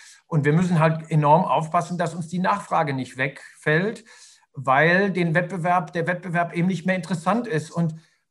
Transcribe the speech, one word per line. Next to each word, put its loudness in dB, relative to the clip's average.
Und 0
wir 4
müssen 2
halt 0
enorm 4
aufpassen, -2
dass -2
uns -10
die -6
Nachfrage 0
nicht -8
wegfällt, -2
weil 4
den 0
Wettbewerb, 0
der -2
Wettbewerb -4
eben 0
nicht -2
mehr 0
interessant -2
ist. -4
Und -2